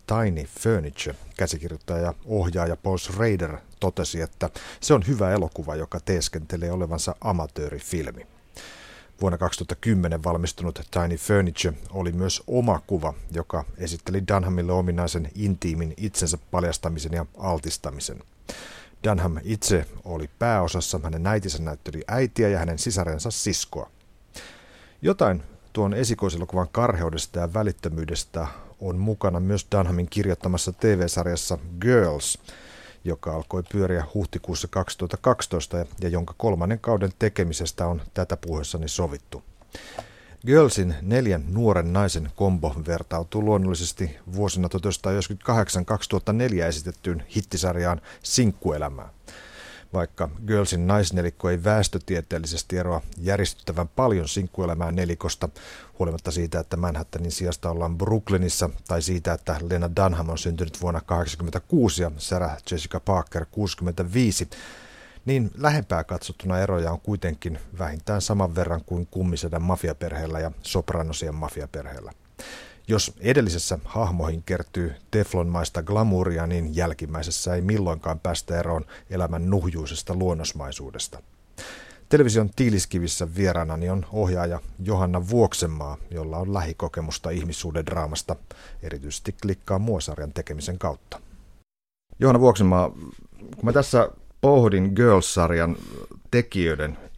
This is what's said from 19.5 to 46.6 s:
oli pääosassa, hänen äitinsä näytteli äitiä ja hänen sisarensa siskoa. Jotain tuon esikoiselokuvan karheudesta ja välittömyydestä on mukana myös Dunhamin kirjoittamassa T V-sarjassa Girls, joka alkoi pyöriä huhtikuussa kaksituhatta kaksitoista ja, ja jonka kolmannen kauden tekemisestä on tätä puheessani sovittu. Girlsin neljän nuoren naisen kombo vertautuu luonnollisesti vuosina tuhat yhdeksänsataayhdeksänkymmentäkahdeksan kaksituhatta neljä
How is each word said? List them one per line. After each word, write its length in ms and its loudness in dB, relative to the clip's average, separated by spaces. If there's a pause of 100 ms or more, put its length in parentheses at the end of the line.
oli 260 -8 (100)
pääosassa, 640 0
hänen 240 -2
äitinsä 360 0
näytteli 440 -8
äitiä 420 2
ja 100 2
hänen 200 -2
sisarensa 520 -2
siskoa. 580 -4 (1120)
Jotain 420 4 (300)
tuon 200 2
esikoiselokuvan 800 0
karheudesta 680 0
ja 140 -2
välittömyydestä 920 -2 (340)
on 160 -4
mukana 420 0
myös 320 0
Dunhamin 380 2
kirjoittamassa 600 0
T 120 -4
V-sarjassa 760 2 (240)
Girls, 580 4 (640)
joka 320 -4
alkoi 360 -4
pyöriä 320 2 (100)
huhtikuussa 540 -4
kaksituhatta 540 -2
kaksitoista 560 0
ja, 80 -2 (160)
ja 80 0
jonka 280 -2
kolmannen 420 0
kauden 400 0
tekemisestä 680 0
on 140 -2 (120)
tätä 240 -2
puheessani 500 -6
sovittu. 560 -4 (1040)
Girlsin 560 6
neljän 500 2
nuoren 420 4
naisen 420 2
kombo 400 2 (120)
vertautuu 540 -2
luonnollisesti 760 2 (180)
vuosina 340 0
tuhat 160 -2
yhdeksänsataayhdeksänkymmentäkahdeksan 1000 0
kaksituhatta 480 0
neljä 340 2